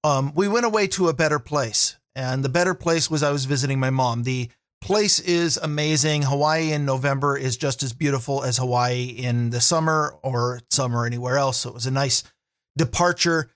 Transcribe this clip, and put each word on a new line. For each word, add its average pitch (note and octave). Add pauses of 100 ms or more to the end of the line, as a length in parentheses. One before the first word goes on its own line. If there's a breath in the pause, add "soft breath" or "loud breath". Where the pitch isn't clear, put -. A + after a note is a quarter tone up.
um, C#3
we F#3+
went A#3
away G#3+
to F#3
a D#3
better D3+
place. C3 (180)
And C3
the B2+
better F3
place E3
was D3+
I D3
was C#3+
visiting C3+
my C3
mom. B2
The B2+ (320 soft breath)
place G#3
is E3+
amazing. D3+
Hawaii D3+
in D3
November C#3
is C3
just C#3
as C3
beautiful C#3
as B2
Hawaii B2
in A#2+
the A#2+
summer D#3+
or B2 (100)
summer A#2+
anywhere B2
else. C3+
So -
it -
was A#2
a C3
nice C#3 (540 loud breath)
departure. E3+